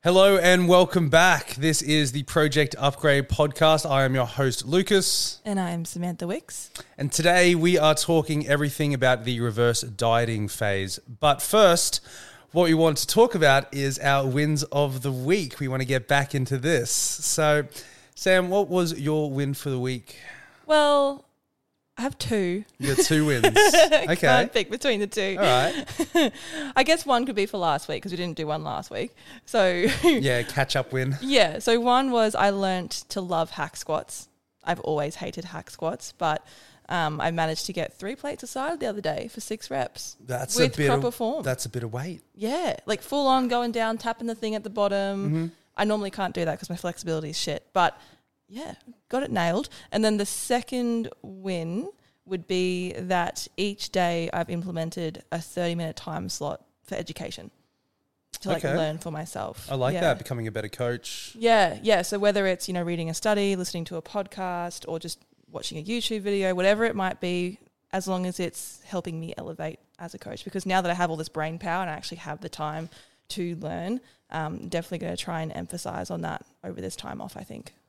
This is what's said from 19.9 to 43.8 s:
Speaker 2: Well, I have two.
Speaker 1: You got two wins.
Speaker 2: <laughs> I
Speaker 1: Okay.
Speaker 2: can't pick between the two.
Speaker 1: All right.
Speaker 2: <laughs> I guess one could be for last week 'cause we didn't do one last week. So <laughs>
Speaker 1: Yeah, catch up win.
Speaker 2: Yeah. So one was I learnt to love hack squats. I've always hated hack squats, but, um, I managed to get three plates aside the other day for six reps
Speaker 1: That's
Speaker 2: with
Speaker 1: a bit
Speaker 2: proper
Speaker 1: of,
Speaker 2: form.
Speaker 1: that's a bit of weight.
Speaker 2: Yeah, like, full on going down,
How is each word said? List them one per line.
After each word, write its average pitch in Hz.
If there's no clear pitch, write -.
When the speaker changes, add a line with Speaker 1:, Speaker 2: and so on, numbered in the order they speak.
Speaker 2:
Well, 285
I 226
have 269
two. 196
Speaker 1:
You 190
got -
two -
wins. 147
Speaker 2:
<laughs> 359
I 320
Speaker 1:
Okay. 170
Speaker 2:
can't 208
pick 202
between 233
the 208
two. 196
Speaker 1:
All 196
right. 247
Speaker 2:
<laughs> 294
I 262
guess 320
one 254
could 233
be 196
for 208
last 156
week 143
'cause 196
we 180
didn't 175
do 156
one 156
last -
week. -
So 185
<laughs> -
Speaker 1:
Yeah, 139
catch 131
up 135
win. 131
Speaker 2:
Yeah. 240
So 233
one 247
was 226
I 202
learnt 190
to 202
love 165
hack 156
squats. -
I've 170
always 151
hated -
hack 175
squats, -
but, 156
um, 156
I 165
managed 160
to 185
get -
three 214
plates 285
aside 277
the 269
other 208
day -
for 226
six -
reps -
Speaker 1:
That's 123
Speaker 2:
with 247
Speaker 1:
a -
bit 147
Speaker 2:
proper 240
Speaker 1:
of, 233
Speaker 2:
form. 247
Speaker 1:
that's 131
a 117
bit 120
of 110
weight. 151
Speaker 2:
Yeah, 247
like, 208
full 277
on 262
going 240
down, 226